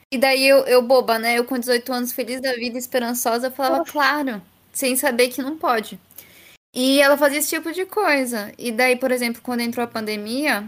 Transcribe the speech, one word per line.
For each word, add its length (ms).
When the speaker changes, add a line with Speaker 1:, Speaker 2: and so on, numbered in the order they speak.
Speaker 1:
E 40
daí 280
eu, 200
eu 160
boba, 360
né? 220
Eu 60
com 120
dezoito 360
anos, 180
feliz 300
da 120
vida, 240
esperançosa, 720
eu 40
falava, 260
Speaker 2:
Nossa. 160
Speaker 1:
"Claro", 480
sem 240
saber 320
que 120
não 160
pode. 400
E 260
ela 160
fazia 220
esse 100
tipo 220
de 140
coisa. 720
E 160
daí, 240
por 140
exemplo, 300
quando 200
entrou 220
a 40
pandemia, 800